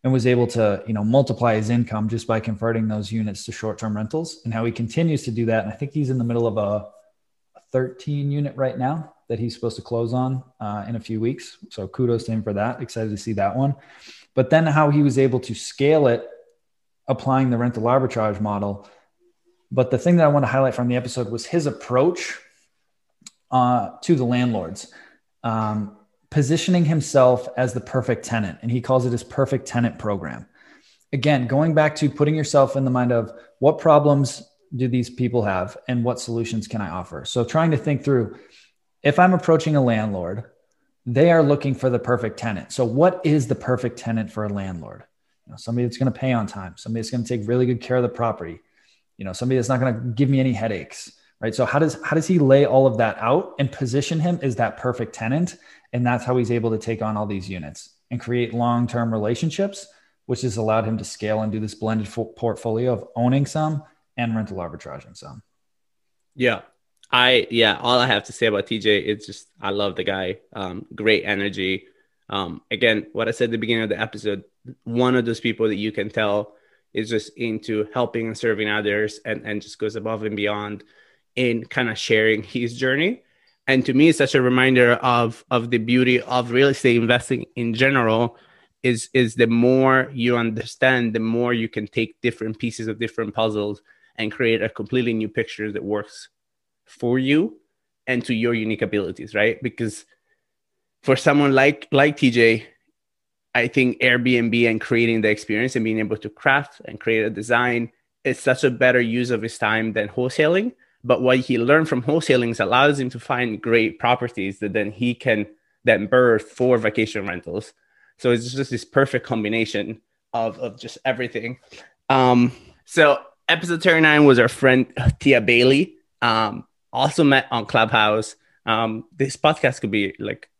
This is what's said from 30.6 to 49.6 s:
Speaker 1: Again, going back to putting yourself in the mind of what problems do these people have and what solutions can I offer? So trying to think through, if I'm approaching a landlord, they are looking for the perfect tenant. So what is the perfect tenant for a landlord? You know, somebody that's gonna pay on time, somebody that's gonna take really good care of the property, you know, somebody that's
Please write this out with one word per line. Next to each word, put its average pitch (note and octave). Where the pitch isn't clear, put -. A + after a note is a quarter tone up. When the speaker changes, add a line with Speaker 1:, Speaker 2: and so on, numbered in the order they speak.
Speaker 1:
Again, C3+
going D3
back D3+
to D3
putting D3
yourself D3
in C3+
the C3
mind B2
of A2+
what C#3+
problems C#3+
do B2
these A#2+
people A#2+
have F#2+
and B2
what A#2+
solutions A2+
can A2
I F#2+
offer? E2
So A#2+
trying D#3+
to C#3+
think C#3+
through, B2
if C#3+
I'm F#3
approaching D#3+
a C3+
landlord, G#2+
they C3+
are E3
looking C#3+
for B2+
the A#2+
perfect A2+
tenant. G2
So B2+
what E3+
is D3
the C3
perfect B2
tenant A2+
for G#2+
a G#2
landlord? F#2
You -
know, -
somebody A#2+
that's A#2+
gonna C3
pay C3
on A2+
time, F#2
somebody A2+
that's A2
gonna A#2+
take A2+
really B2
good A#2+
care B2+
of B2
the A#2+
property, G2
you F#2+
know, F#2+
somebody C3
that's A#2